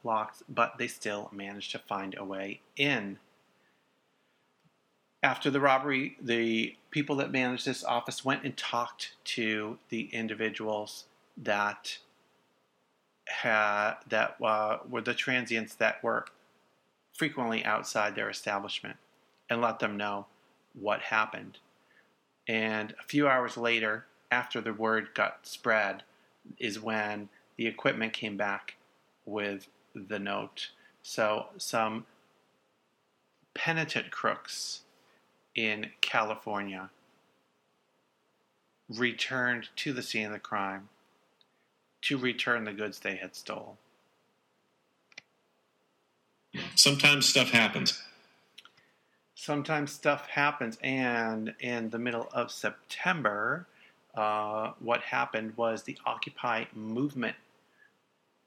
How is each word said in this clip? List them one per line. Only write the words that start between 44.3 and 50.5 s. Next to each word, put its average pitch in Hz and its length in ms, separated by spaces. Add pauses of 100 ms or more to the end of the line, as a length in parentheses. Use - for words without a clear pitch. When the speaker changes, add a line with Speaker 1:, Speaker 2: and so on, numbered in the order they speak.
Speaker 2:
Sometimes 139 500
stuff 127 240
happens. 107 500 (1300)
Speaker 1:
Sometimes 147 560
stuff - 380
happens, 143 540